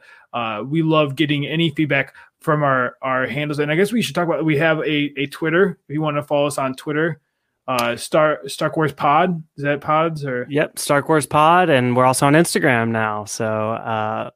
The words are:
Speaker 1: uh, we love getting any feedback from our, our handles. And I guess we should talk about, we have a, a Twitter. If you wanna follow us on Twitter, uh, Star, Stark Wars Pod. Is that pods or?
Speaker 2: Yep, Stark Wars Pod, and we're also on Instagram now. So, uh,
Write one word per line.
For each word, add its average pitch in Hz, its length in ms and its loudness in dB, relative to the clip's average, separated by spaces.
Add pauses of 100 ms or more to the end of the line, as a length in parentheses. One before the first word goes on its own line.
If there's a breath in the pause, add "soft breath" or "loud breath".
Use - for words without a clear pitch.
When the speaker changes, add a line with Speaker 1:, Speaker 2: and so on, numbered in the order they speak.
(320 soft breath)
Speaker 1:
uh, 113 340 -4
we 156 180 0
love 151 340 2
getting 147 280 0
any 160 260 0
feedback 139 440 -2 (240 loud breath)
from 151 240 0
our, 131 380 0
our 131 260 -2
handles. 147 320 -4
And 147 100 0
I 151 60 0
guess 202 160 2
we 233 100 0
should 139 140 2
talk 175 100 2
about, 160 200 0
we 156 120 2
have 156 220 -2
a, 147 380 -2
a 139 80 -2
Twitter. 165 540 -2 (100)
If 143 40 -10
you 156 80 -4
wanna 147 220 -4
follow 143 240 0
us 139 100 -4
on 131 180 -4
Twitter, 156 440 -4 (460)
uh, 120 300 -2
Star, 151 520 0
Stark 151 280 -6
Wars 156 160 0
Pod. 160 500 2 (140)
Is 143 80 -10
that 143 180 -2
pods 156 440 0
or? 123 240 -6
Speaker 2:
Yep, 143 300 -2
Stark 143 280 0
Wars 156 180 2
Pod, 165 440 4
and 123 260 4
we're 127 100 6
also 127 200 4
on 143 80 6
Instagram 151 560 2
now. 110 360 -2
So, 113 200 -6
uh, 110 920 -4